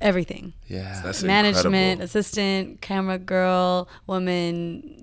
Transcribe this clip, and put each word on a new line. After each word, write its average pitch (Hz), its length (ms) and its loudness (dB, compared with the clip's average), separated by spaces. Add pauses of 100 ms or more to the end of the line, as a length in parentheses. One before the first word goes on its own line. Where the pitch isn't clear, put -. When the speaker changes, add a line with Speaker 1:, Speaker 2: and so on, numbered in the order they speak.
Speaker 1:
everything. 185 520 -2 (140)
Speaker 2:
Yeah. 95 380 -10
Speaker 3:
That's - 180 -6
Speaker 1:
Management, 196 520 4 (260)
Speaker 3:
incredible. - 40 -8
Speaker 1:
assistant, 196 760 -2
camera 190 380 -2
girl, 185 680 2 (200)
woman, 175 960 -4